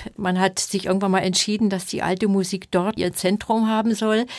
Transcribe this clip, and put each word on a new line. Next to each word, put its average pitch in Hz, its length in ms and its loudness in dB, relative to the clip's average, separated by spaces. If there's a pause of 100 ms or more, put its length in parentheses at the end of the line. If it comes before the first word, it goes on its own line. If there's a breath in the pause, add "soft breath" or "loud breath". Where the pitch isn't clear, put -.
(160)
Man 185 240 -2
hat 190 200 0
sich - 260 -4
irgendwann 190 260 2
mal 190 80 4
entschieden, 208 500 0
dass 190 180 -4
die - 140 -4
alte 190 280 0
Musik 190 420 0
dort 185 260 0
ihr 175 140 -2
Zentrum 220 560 0
haben 220 260 2
soll. 220 340 2 (120)